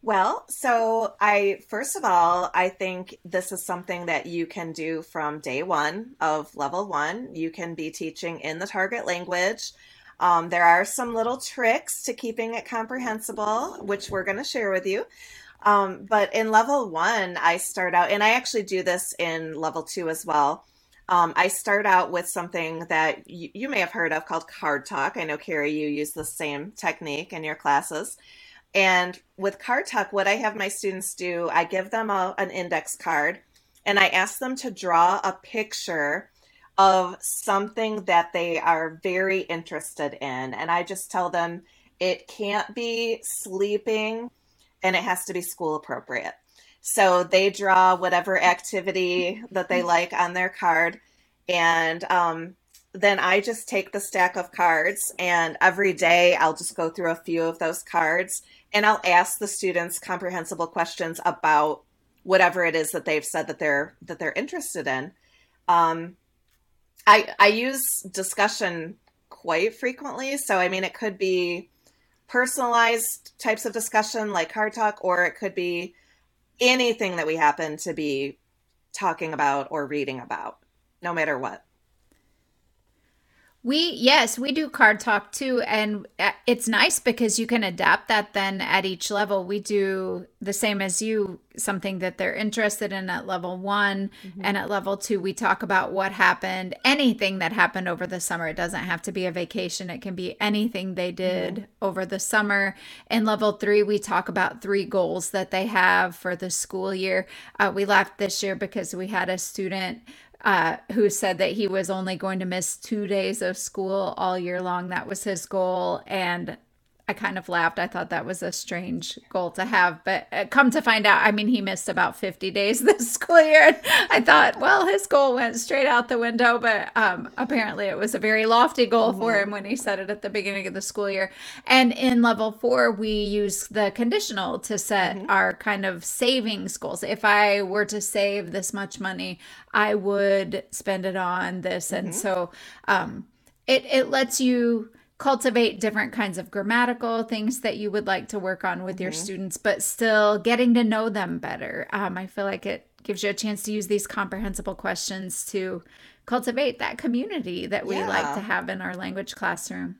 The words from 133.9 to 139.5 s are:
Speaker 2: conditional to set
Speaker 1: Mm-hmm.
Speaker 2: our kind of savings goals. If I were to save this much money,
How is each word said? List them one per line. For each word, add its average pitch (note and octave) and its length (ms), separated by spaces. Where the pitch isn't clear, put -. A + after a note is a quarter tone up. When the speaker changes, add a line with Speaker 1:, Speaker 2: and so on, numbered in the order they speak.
Speaker 2:
conditional A#3 680
to - 180
set F#3+ 400
Speaker 1:
Mm-hmm. G3+ 120
Speaker 2:
our F#3+ 260
kind G3 300
of F3+ 200
savings A3 720
goals. - 260
If A3 220
I G#3 360
were G3+ 240
to G#3 140
save G3+ 540
this F#3 200
much G3 280
money, F#3 380